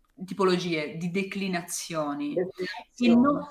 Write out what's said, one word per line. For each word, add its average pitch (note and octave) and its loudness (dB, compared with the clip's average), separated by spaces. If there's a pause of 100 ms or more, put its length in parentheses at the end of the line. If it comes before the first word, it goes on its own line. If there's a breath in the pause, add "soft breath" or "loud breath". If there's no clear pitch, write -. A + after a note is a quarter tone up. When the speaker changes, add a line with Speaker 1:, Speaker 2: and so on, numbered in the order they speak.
(240)
Speaker 1:
tipologie F3 0
di F3 -4
declinazioni. E3+ -4
Speaker 2:
Declinazioni. F#3 0
Speaker 1:
E - 8
no-, C#4 4